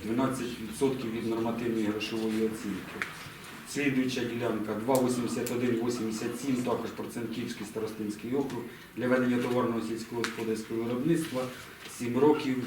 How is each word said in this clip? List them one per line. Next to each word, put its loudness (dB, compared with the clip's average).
дванадцять 0
відсотків 0
від -2
нормативної 0
грошової 0
оцінки. -2
Слідуюча 2
ділянка, 0
два 4
вісімдесят 0
один 2
вісімдесят -2
сім, 0
також 0
Проценківський -6
старостинський -4
округ, 0
для 0
ведення 4
товарного 2
сільськогосподарського -2
виробництва, 2
сім 0
років, 6